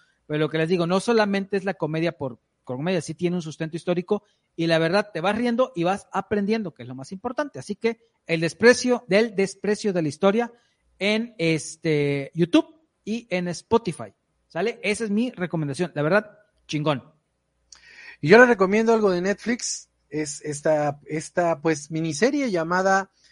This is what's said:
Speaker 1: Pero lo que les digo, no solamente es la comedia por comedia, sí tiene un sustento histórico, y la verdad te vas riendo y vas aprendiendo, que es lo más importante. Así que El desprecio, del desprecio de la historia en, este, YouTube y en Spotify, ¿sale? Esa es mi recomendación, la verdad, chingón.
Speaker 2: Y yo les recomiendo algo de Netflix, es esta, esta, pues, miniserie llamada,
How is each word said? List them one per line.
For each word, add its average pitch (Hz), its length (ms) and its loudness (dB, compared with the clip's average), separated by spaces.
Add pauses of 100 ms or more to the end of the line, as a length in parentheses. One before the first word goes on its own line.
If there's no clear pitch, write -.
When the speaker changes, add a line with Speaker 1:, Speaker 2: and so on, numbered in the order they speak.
(260)
Speaker 1:
Pero 151 140 -4
lo 156 100 0
que 156 80 -2
les 160 100 0
digo, 175 180 2
no 185 140 2
solamente 202 560 0
es 185 80 -4
la 196 80 -2
comedia 160 400 -2
por 127 260 -10 (260)
comedia, 160 360 -2
sí 160 140 -10
tiene 175 220 -2
un 175 60 -4
sustento 160 360 -8
histórico, 180 460 -2 (320)
y 165 100 -2
la 165 120 2
verdad 185 320 2
te 160 120 -6
vas 202 140 2
riendo 240 380 0
y 165 100 -2
vas 190 280 -2
aprendiendo, 202 600 -2
que - 80 -20
es 120 60 -14
lo 131 60 -12
más 135 180 -14
importante. 247 460 -6
Así 202 180 -10
que 226 220 -2 (280)
El 165 140 -2
desprecio, 240 640 4
del 208 280 2
desprecio 196 580 -2
de 175 80 0
la 156 80 0
historia 202 420 0 (480)
en, 220 380 -2
este, 147 1000 -2
YouTube 175 320 2 (380)
y 220 240 -6
en 180 200 -2
Spotify, 175 640 -4 (340)
¿sale? 220 340 -4
Esa 208 220 -2
es 208 60 -6
mi 226 200 -2
recomendación, 160 640 -6
la 147 60 -4
verdad, 185 380 0 (280)
chingón. 147 360 -2 (1200)
Speaker 2:
Y 147 60 0
yo 202 100 10
les 247 100 10
recomiendo 220 460 2
algo 214 160 2
de 175 100 0
Netflix, 208 680 -4 (180)
es 151 320 -6
esta, 147 640 -2
esta, 160 560 -2
pues, 151 300 -2
miniserie 170 600 0
llamada, 190 600 0 (220)